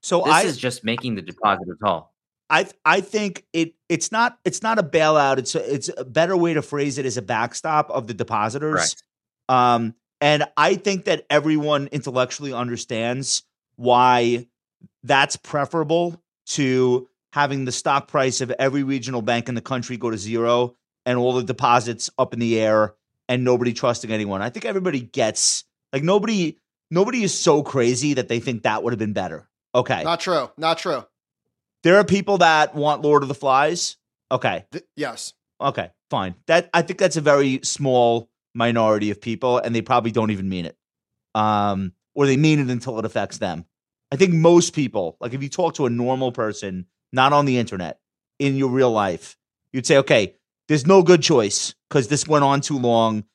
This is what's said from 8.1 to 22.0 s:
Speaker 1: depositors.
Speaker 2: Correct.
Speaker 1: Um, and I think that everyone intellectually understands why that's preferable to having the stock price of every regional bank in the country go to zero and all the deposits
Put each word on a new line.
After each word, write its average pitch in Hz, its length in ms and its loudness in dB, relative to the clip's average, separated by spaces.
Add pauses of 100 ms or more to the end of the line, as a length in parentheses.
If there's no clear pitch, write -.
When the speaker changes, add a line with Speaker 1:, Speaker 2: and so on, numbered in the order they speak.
Speaker 1:
depositors. 113 640 -4
Speaker 2:
Correct. - 280 -2 (460)
Speaker 1:
Um, 120 460 2 (260)
and 147 240 2 (120)
I 160 180 4
think 190 300 -4
that 170 240 -2
everyone 147 640 0
intellectually 131 600 -4
understands 120 920 -6 (320)
why 120 720 4 (560)
that's 135 320 2
preferable 165 880 -4 (260)
to 127 600 0 (240)
having 139 340 -2
the 123 60 -6
stock 139 360 -2
price 131 340 -2
of 123 100 -6
every 135 320 -2
regional 131 380 -4
bank 117 260 -2
in 123 80 -6
the 113 60 -6
country 123 360 -8
go 117 120 -4
to 110 80 -6
zero 117 580 0 (300)
and 123 120 0
all 123 160 0
the 127 100 0
deposits 117 720 0